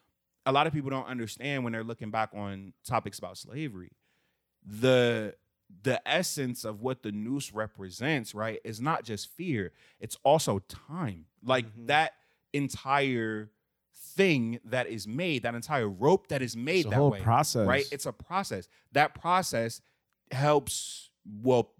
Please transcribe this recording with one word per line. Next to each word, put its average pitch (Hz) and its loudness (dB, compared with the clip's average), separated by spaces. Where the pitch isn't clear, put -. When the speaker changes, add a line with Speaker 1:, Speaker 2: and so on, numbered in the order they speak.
Speaker 1:
a 131 4
lot 147 4
of 151 0
people 139 -4
don't 131 -4
understand 123 -6
when 117 -4
they're 113 -4
looking 113 -10
back 110 0
on 98 -8
topics 110 -2
about 92 -12
slavery. 113 -12
The, 117 4
the 123 0
essence 135 -2
of 107 -8
what 127 -4
the 107 -4
noose 113 -6
represents, 107 -4
right, 107 -4
is 110 -10
not 156 -2
just 107 -8
fear. 123 -4
It's - -12
also 135 4
time. 120 -8
Like, 127 0
Speaker 2:
Mm-hmm. 113 -18
Speaker 1:
that 151 2
entire 127 -2
thing 127 2
that 120 -2
is 104 -8
made, 139 -2
that 120 -4
entire 120 -2
rope 160 4
that 139 -2
is 117 -4
made 156 0
Speaker 2:
It's 147 2
a - -2
Speaker 1:
that 113 2
Speaker 2:
whole 139 6
Speaker 1:
way, 98 -6
Speaker 2:
process. 117 4
Speaker 1:
right? 139 2
It's 143 -8
a 131 -4
process. 175 -6
That 147 4
process 165 0
helps, - 2
well, 113 2